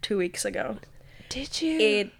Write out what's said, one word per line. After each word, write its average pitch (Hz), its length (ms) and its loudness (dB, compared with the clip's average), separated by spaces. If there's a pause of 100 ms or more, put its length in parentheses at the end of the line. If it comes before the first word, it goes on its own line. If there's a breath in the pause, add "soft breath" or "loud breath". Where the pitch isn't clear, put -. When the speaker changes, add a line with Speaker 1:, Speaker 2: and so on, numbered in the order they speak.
Speaker 1:
two 202 160 0
weeks 180 280 -2
ago. 208 320 -2 (500 loud breath)
Speaker 2:
Did - 340 -6
you? 320 180 2
Speaker 1:
It 208 400 4